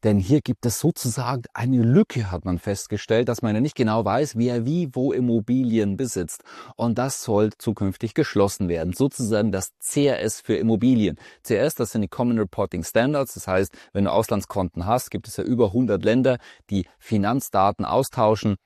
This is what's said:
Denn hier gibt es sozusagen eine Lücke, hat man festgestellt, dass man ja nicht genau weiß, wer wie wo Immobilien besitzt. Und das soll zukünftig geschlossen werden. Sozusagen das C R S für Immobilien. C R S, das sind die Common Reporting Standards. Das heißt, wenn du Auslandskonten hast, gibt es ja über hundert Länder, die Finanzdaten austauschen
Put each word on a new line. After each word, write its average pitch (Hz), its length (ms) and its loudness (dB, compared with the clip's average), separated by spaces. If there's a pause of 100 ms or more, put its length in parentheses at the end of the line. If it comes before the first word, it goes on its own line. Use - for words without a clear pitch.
Denn 104 160 4
hier 120 220 2
gibt - 220 -6
es 120 140 -2
sozusagen 127 640 -2 (100)
eine 123 300 2
Lücke, 120 480 2
hat 87 140 -6
man 90 160 -2
festgestellt, 107 680 -2
dass 120 140 -4
man 107 140 0
ja 110 40 0
nicht 143 140 -2
genau 110 300 2
weiß, 117 320 0
wer 120 280 0
wie 160 300 -2
wo 131 160 0
Immobilien 117 880 0
besitzt. 95 480 -6 (320)
Und 117 220 0
das 131 260 -4
soll 107 340 2
zukünftig 101 560 -4
geschlossen 101 540 0
werden. 87 240 -2
Sozusagen 113 580 0
das 95 300 -4
C - 260 0
R 127 160 0
S 107 180 -4
für - 140 -2
Immobilien. 110 600 2 (260)
C 113 140 0
R 107 80 2
S, 156 100 0
das - 160 -4
sind 110 120 -2
die 95 60 -4
Common 120 300 -2
Reporting 95 460 -4
Standards. 135 500 0
Das - 140 -12
heißt, 95 280 0 (160)
wenn 101 120 0
du 98 160 2
Auslandskonten 95 640 -4
hast, 117 260 -2
gibt - 180 -10
es - 100 -12
ja - 60 -4
über 113 280 2
hundert 104 320 0
Länder, 123 320 4 (320)
die 95 160 0 (140)
Finanzdaten 104 880 0
austauschen 107 800 2